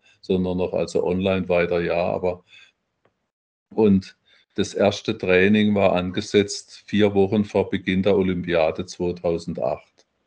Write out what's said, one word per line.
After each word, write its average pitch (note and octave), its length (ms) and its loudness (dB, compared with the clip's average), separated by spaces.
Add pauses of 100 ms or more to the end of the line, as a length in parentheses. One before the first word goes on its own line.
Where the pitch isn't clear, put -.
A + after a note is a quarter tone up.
(200)
sondern F#2 380 -2
noch F2+ 140 -4
also E2+ 320 -2
online F#2 440 -2
weiter, F2 320 0
ja, E2+ 220 -2
aber F#2 400 -4 (1300)
und G2+ 420 2 (380)
das F#2+ 200 -4
erste G#2 420 0
Training G2+ 580 2
war F#2+ 200 2
angesetzt F#2+ 920 -2
vier G2+ 280 2
Wochen G2+ 300 2
vor G2 260 -2
Beginn F#2+ 320 -2
der G2 140 2
Olympiade F2 680 0
zweitausendacht. E2+ 1200 -6 (200)